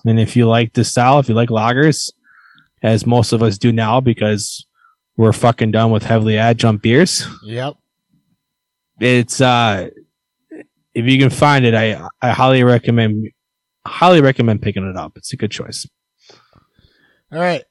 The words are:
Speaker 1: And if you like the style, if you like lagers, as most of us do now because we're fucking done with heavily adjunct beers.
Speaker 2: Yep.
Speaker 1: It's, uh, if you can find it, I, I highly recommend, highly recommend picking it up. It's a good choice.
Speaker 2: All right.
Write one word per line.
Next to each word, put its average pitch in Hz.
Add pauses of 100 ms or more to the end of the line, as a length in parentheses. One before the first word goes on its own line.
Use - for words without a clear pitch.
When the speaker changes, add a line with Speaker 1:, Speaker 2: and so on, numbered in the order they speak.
Speaker 1:
And 113
if 107
you 120
like 117
the 120
style, 131
if 135
you 110
like 117
lagers, 123 (720)
as 110
most 120
of 113
us 104
do 120
now 113
because 107 (520)
we're 110
fucking 117
done 113
with 110
heavily 110
adjunct 113
beers. 131 (160)
Speaker 2:
Yep. 120 (1300)
Speaker 1:
It's, 123
uh, 120 (1080)
if 117
you 131
can 135
find 143
it, 117
I, 110 (160)
I 123
highly 127
recommend, 113 (580)
highly 175
recommend 120
picking 101
it 95
up. 78
It's -
a 131
good 104
choice. - (1400)
Speaker 2:
All 127
right. 175